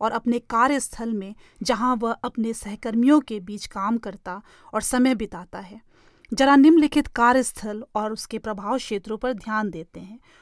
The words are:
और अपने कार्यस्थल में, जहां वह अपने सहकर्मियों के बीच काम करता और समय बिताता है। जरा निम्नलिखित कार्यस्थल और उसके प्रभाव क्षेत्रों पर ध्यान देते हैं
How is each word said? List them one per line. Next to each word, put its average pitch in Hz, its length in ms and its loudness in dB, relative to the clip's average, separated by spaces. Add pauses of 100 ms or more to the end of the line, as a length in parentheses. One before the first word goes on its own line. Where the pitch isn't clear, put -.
और - 100 0
अपने 240 280 -2
कार्यस्थल 240 760 -2
में, 202 220 -8 (280)
जहां 240 340 0
वह 226 140 -2
अपने 226 420 -6
सहकर्मियों 233 680 2
के 226 200 -10
बीच 190 260 -12
काम 214 320 -4
करता 196 440 -10 (320)
और 214 80 -2
समय 254 340 2
बिताता 190 440 -10
है। 196 220 -20 (520)
जरा 277 220 6
निम्नलिखित 294 520 8
कार्यस्थल 240 800 0 (100)
और 214 180 -4
उसके 220 260 -10
प्रभाव 214 380 -6
क्षेत्रों 214 400 -8
पर 254 160 -4
ध्यान 214 360 -4
देते 160 300 -14
हैं 190 200 -20 (220)